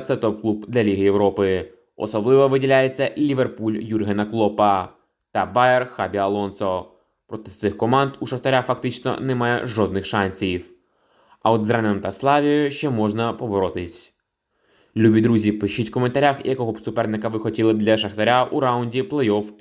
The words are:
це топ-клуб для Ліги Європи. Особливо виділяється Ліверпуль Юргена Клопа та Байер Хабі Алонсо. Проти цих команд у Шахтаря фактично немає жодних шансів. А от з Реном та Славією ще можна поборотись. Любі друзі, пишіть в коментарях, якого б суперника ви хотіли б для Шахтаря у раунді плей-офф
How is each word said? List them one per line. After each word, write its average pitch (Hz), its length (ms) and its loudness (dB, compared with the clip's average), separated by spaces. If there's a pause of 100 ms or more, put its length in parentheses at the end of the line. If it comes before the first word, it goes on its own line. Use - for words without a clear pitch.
це 135 80 0
топ-клуб 107 520 -2
для 120 160 0
Ліги 98 200 2
Європи. 98 680 2 (240)
Особливо 113 520 2
виділяється 131 720 2
Ліверпуль 127 560 -2
Юргена 107 520 -2
Клопа 104 640 0 (420)
та 98 140 -2
Байер 123 440 4
Хабі 101 280 -4
Алонсо. 98 680 -2 (420)
Проти 107 240 -14
цих 98 260 -4
команд 131 420 0
у - 60 -6
Шахтаря 131 360 0
фактично 123 600 -4
немає 120 440 -2
жодних 98 400 -2
шансів. 95 600 -2 (800)
А 113 80 2
от 113 120 2
з 107 60 -2
Реном 107 320 0
та 95 100 -6
Славією 147 600 0
ще 147 180 -6
можна 110 440 -2
поборотись. 95 800 -4 (840)
Любі 110 260 6
друзі, 110 300 4
пишіть 107 380 -4
в - 40 -16
коментарях, 127 520 0
якого 127 260 -2
б 110 80 -10
суперника 110 480 -4
ви 110 120 -4
хотіли 110 340 0
б 107 40 0
для 107 200 4
Шахтаря 107 460 2
у - 160 -2
раунді 123 440 0
плей-офф 107 420 0 (160)